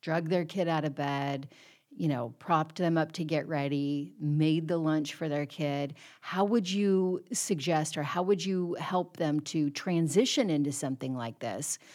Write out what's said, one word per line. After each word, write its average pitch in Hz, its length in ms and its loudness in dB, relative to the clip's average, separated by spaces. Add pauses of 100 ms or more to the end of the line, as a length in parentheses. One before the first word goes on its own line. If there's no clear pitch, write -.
drugged 160 300 0
their 180 140 2
kid 170 220 -2
out 160 160 2
of 143 120 -2
bed, 143 520 -2 (480)
you 175 120 0
know, 120 320 0
propped 160 380 0
them 165 200 2
up 160 140 0
to 175 120 -6
get 156 240 -2
ready, 143 720 -2
made 156 480 2
the 170 100 0
lunch 156 360 0
for 160 160 -4
their 147 160 -2
kid. 143 480 -4 (280)
How 185 240 0
would 202 260 2
you 190 500 2 (100)
suggest, 156 680 0
or 156 40 -2
how 160 220 -2
would 185 200 2
you 180 360 0
help 175 380 -2
them 151 240 2
to 147 280 0
transition 180 800 2
into 147 220 2
something 135 440 -4
like 117 220 -6
this 113 400 -6 (160)